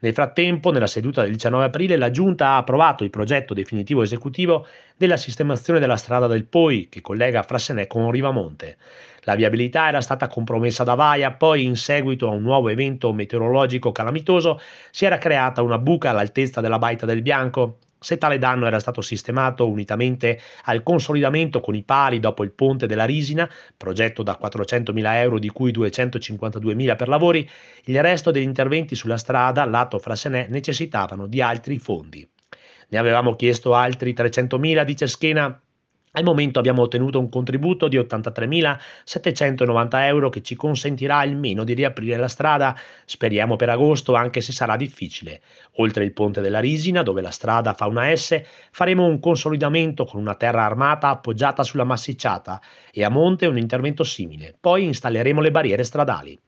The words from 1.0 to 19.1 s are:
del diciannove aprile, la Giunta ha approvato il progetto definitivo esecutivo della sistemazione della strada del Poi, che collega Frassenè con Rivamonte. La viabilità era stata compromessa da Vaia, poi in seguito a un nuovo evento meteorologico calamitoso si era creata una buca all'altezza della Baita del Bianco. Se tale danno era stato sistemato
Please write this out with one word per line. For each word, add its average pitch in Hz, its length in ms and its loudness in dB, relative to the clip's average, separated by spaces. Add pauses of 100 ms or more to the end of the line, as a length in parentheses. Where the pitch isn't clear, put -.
del 101 100 0
diciannove 120 320 0
aprile, 160 320 0
la 127 140 2
Giunta 165 380 2
ha 135 100 4
approvato 135 440 2
il 101 60 -2
progetto 110 460 -2
definitivo 104 480 -2
esecutivo 131 640 -2 (280)
della 180 220 4
sistemazione 143 640 0
della 127 160 2
strada 123 300 0
del 113 180 0
Poi, 147 460 2
che - 100 -16
collega 113 420 0
Frassenè 113 440 -4
con 113 240 -2
Rivamonte. 110 680 -4 (440)
La 104 140 0
viabilità 120 540 2
era 143 140 0
stata 127 260 -4
compromessa 117 560 -2
da 120 80 2
Vaia, 143 400 2
poi 156 320 4
in 123 120 0
seguito 131 520 -2
a 107 40 0
un 104 100 -2
nuovo 123 260 2
evento 123 460 -2
meteorologico 120 760 0
calamitoso 156 680 0 (300)
si - 160 0
era 175 100 4
creata 131 460 2
una 120 160 2
buca 147 320 2
all'altezza 120 500 0
della 113 180 0
Baita 117 280 -2
del 113 160 0
Bianco. 127 560 -2 (260)
Se 170 140 -2
tale 147 200 2
danno 127 280 2
era 110 140 0
stato 123 200 -6
sistemato 127 680 -2